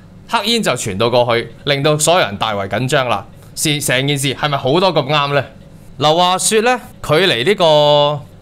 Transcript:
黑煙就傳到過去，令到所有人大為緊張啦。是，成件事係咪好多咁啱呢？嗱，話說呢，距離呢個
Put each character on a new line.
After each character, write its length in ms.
黑 200
煙 160
就 100
傳 240
到 140
過 260
去， 160
令 180
到 160
所 160
有 60
人 180
大 160
為 120
緊 220
張 220
啦。 160
是， 280
成 260
件 100
事 160
係 140
咪 80
好 240
多 140
咁 120
啱 280
呢？ 100
嗱， 180
話 220
說 240
呢， 180
距 100
離 320
呢 120
個 640